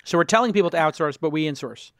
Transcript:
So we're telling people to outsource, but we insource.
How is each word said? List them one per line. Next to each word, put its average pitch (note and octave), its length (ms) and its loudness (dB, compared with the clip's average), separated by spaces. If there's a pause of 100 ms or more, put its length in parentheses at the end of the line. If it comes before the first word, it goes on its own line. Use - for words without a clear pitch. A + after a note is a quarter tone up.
So F3 120 -2
we're E3+ 80 4
telling A3 280 2
people F#3 160 2
to E3+ 80 -2
outsource, D#3 420 0
but D#3 120 -2
we D#3 140 -2
insource. - 540 -10